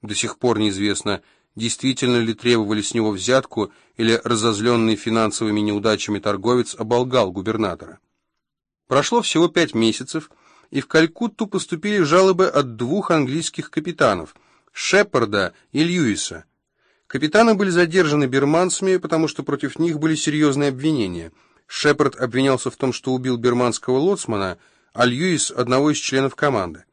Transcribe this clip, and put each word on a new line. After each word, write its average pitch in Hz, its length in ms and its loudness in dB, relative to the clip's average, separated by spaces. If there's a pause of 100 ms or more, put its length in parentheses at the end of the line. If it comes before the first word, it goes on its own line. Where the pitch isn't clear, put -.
До 104 100 -10
сих - 240 -6
пор 117 220 2
неизвестно, 101 640 -2 (320)
действительно 123 640 -2
ли 113 180 0
требовали 110 480 0
с - 100 -6
него 110 160 0
взятку, 107 640 -2 (260)
или 113 260 2
разозлённый 113 720 2
финансовыми 110 640 -2
неудачами 104 580 -2
торговец 107 580 0
оболгал 120 540 0
губернатора. 95 680 -6 (880)
Прошло 143 360 0
всего 165 240 2
пять 160 260 0
месяцев, 113 560 -2 (400)
и 139 120 -4
в - 60 -12
Калькутту 185 600 0
поступили 190 560 -2
жалобы 185 420 4
от 131 300 0
двух 127 340 -2
английских 151 600 -2
капитанов, 135 640 -2 (420)
Шепарда 113 760 0 (180)
и 147 140 2
Льюиса. 131 580 -2 (640)
Капитаны 175 460 2
были 196 160 2
задержаны 165 560 2
бирманцами, 170 720 2
потому 160 320 0
что - 120 -10
против 139 380 -6
них 160 200 0
были 160 160 0
серьёзные 147 520 2
обвинения. 123 640 -2 (340)
Шепард 143 520 0
обвинялся 127 520 0
в - 60 -14
том, 131 160 -2
что 127 220 -4
убил 127 240 -2
бирманского 123 600 0
лоцмана, 110 580 -2 (340)
а 123 140 2
Льюис — 143 500 0
одного 127 360 2
из 147 60 0
членов 135 380 -2
команды. 98 580 -2